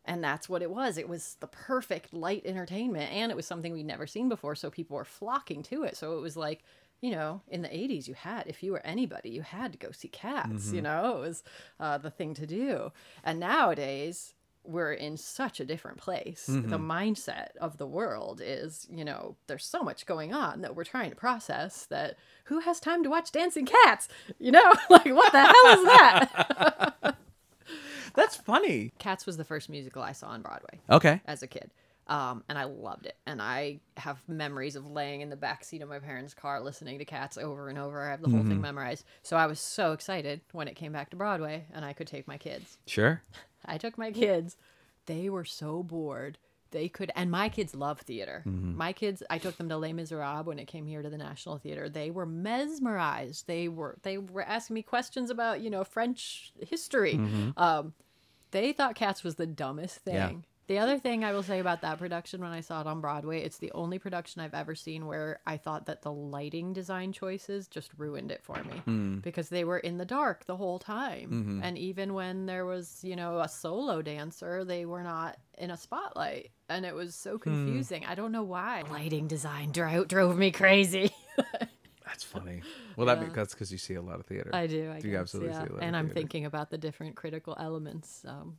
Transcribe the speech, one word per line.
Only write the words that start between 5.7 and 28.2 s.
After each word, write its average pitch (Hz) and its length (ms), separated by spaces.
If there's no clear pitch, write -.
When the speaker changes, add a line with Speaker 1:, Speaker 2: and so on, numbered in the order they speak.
Speaker 1:
it. - 120
So 160 220
it - 20
was 151 160
like, 156 280
you 254 100
know, 165 380
in 175 140
the - 120
eighties, 190 340
you 135 60
had, 214 320
if - 160
you 196 100
were - 120
anybody, 208 460
you 123 120
had 196 300
to - 60
go - 120
see - 180
Cats, 240 400
Speaker 2:
Mm-hmm. 104 80
Speaker 1:
you - 80
know, 175 340
it - 40
was, 160 220
uh, 147 180
the 147 120
thing 156 240
to 151 120
do. 175 460
And 165 180
nowadays, 170 960
we're 165 280
in 151 240
such - 420
a 143 40
different 156 340
place. - 520
Speaker 2:
Mm-hmm. 127 200
Speaker 1:
The - 80
mindset 165 720
of 156 160
the 151 100
world 143 560
is, 151 480
you 165 140
know, - 320
there's 139 200
so 339 160
much - 240
going 160 260
on 233 300
that - 120
we're 170 100
trying 233 260
to - 60
process 220 680
that 143 300
who 311 160
has 330 200
time 339 220
to 277 80
watch 330 220
Dancing 311 340
Cats? 392 420
You 247 140
know, 370 200
<laughs> - 80
like, - 160
what 302 260
the 277 100
hell 480 360
is 370 60
that? - 1300
<laughs> - 60
Speaker 2:
That's 359 220